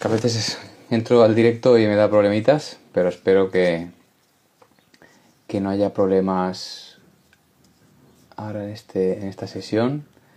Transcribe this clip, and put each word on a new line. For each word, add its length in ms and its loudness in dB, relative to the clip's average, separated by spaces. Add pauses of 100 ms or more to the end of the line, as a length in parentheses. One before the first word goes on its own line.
que 80 -4
a 20 0
veces 260 -2
es-, 220 -6 (320)
entro 320 4
al 120 6
directo 440 4
y 80 4
me 100 2
da 120 4
problemitas, 720 0 (120)
pero 180 0
espero 400 0
que... 400 0 (1600)
que 120 -4
no 80 -2
haya 240 0
problemas 1040 -2 (1400)
ahora 280 -10
en 60 -10
este... 480 -4
en 100 -8
esta 180 -12
sesión. 600 -4 (300)